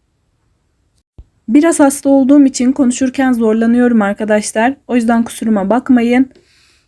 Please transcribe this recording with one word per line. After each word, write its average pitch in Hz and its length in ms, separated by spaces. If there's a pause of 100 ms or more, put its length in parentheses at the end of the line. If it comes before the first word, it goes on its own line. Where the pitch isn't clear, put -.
(1500)
Biraz 311 320
hasta 277 300
olduğum 277 360
için 262 260
konuşurken 254 600
zorlanıyorum 226 680
arkadaşlar. 214 720 (140)
O 247 80
yüzden 233 280
kusuruma 214 460
bakmayın. 247 600 (580)